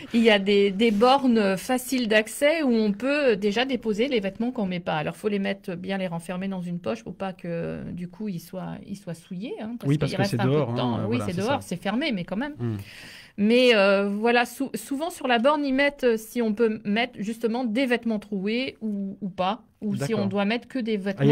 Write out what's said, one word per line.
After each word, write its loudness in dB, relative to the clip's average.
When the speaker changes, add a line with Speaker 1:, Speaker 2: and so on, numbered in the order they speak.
Speaker 1:
il 4
y 6
a 6
des, 4
des 4
bornes 4
faciles -2
d'accès 2
où 2
on 2
peut 2
déjà 0
déposer 0
les 0
vêtements -4
qu'on -4
met -4
pas. -2
Alors, -4
faut -6
les 0
mettre -4
bien, -6
les -2
renfermer -6
dans -6
une -6
poche -6
pour -12
pas -8
que, -8
du -10
coup, -10
ils -6
soient, -10
ils -10
soient -12
souillés, -12
hein, -10
parce -4
Speaker 2:
Oui, 2
Speaker 1:
qu'il 2
Speaker 2:
parce -2
que -6
Speaker 1:
reste 0
Speaker 2:
c'est -2
Speaker 1:
un 0
peu 2
de 2
Speaker 2:
dehors, 0
Speaker 1:
temps. -2
Speaker 2:
hein, -2
Speaker 1:
Oui, 0
Speaker 2:
voilà, -4
Speaker 1:
c'est -4
Speaker 2:
c'est -4
Speaker 1:
dehors, -2
Speaker 2:
ça. -18
Speaker 1:
c'est -8
fermé, -2
mais -4
quand -8
même. -4
Speaker 2:
Hmm. -2
Speaker 1:
Mais, 6
euh, 4
voilà, 2
sou-, -6
souvent -6
sur -8
la 4
borne, 2
ils 0
mettent, 0
euh, 4
si -4
on 0
peut 0
mettre 0
justement -2
des 0
vêtements 0
troués -4
ou, -6
ou -6
pas, -2
ou -2
si -4
Speaker 2:
D'accord. 0
Speaker 1:
on 0
doit 0
mettre -2
que -6
des -2
Speaker 2:
Ah, 0
il -4
y -6
a -2
Speaker 1:
vêtements 2